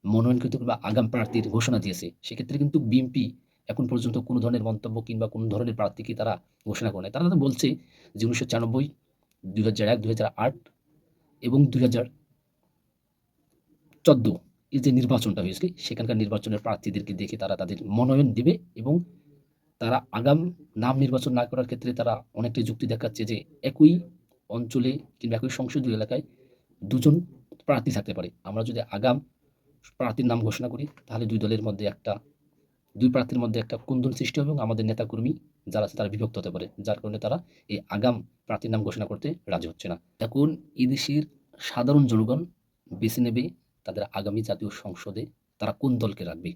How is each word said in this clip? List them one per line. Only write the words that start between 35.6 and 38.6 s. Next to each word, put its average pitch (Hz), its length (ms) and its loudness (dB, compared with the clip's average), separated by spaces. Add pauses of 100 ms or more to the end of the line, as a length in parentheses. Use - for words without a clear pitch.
যারা 107 180 0
আছে - 120 -10
তারা 104 120 -2
বিভক্ত 107 280 -4
হতে 95 120 -6
পারে, 87 180 -8 (140)
যার 107 180 -2
কারণে 107 200 -8
তারা 170 240 -2 (240)
এই - 120 -6 (100)
আগাম 113 340 0 (220)
প্রার্থীর 110 260 -6